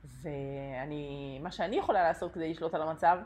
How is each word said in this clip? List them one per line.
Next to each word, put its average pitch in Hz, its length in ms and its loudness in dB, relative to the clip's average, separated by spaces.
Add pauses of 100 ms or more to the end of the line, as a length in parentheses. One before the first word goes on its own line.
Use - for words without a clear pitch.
ואני, 139 1400 -6
מה 180 80 -4
שאני 202 260 -2
יכולה 262 260 4
לעשות 170 300 2
כדי 160 180 -2
לשלוט 165 240 -2
על 156 80 2
המצב 165 440 4